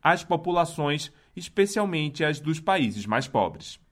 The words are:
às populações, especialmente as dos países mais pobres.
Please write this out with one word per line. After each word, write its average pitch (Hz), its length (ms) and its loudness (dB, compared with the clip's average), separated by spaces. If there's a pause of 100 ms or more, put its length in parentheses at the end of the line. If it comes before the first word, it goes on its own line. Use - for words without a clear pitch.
às 170 220 2
populações, 160 880 0 (240)
especialmente 175 880 0
as 151 160 0
dos 156 200 -2
países 120 460 0
mais 117 220 0
pobres. - 520 -2 (120)